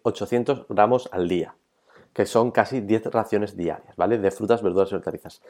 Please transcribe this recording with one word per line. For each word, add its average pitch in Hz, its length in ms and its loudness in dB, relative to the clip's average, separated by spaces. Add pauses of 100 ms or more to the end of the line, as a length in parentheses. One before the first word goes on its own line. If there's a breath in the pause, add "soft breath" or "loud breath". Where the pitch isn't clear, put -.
ochocientos 120 640 -2
gramos 113 420 2
al 90 160 -2
día, 85 280 -2 (580 soft breath)
que 101 140 0
son 117 240 2
casi 117 300 2
diez 107 260 2
raciones 104 500 -2
diarias, 82 380 -6
¿vale? 104 240 2
De 98 100 2
frutas, 113 320 0
verduras 95 300 0
y 98 40 -4
hortalizas. - 540 -10